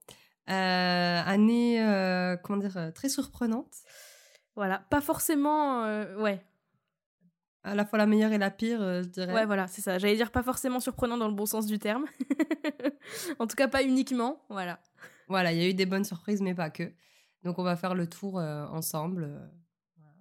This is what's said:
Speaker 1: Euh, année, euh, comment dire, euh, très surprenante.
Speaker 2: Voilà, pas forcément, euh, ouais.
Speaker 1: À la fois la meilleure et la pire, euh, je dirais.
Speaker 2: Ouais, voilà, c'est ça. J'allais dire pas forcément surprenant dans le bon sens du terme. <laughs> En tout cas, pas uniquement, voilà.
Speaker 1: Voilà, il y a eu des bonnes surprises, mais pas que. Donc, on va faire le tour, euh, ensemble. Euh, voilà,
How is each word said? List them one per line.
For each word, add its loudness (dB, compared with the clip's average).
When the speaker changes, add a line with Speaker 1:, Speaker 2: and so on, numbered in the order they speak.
Speaker 1:
Euh, 2
année, 4
euh, 2
comment -4
dire, -4
euh, -4
très -6
surprenante. -2
Speaker 2:
Voilà, 0
pas 4
forcément, 2
euh, -4
ouais. 0
Speaker 1:
À -6
la 0
fois 0
la 4
meilleure 6
et 2
la 2
pire, -2
euh, -2
je -6
dirais. -6
Speaker 2:
Ouais, 2
voilà, 0
c'est -12
ça. 0
J'allais 4
dire 0
pas 0
forcément -2
surprenant -2
dans 0
le -2
bon -2
sens -2
du -2
terme. -2
<laughs> -4
En 0
tout -8
cas, 4
pas 2
uniquement, 0
voilà. -6
Speaker 1:
Voilà, 2
il 2
y 4
a 4
eu 2
des 2
bonnes 0
surprises, -2
mais 0
pas -2
que. -8
Donc, -4
on -2
va 0
faire -2
le 0
tour, -8
euh, -4
ensemble. -4
Euh, -10
voilà, -20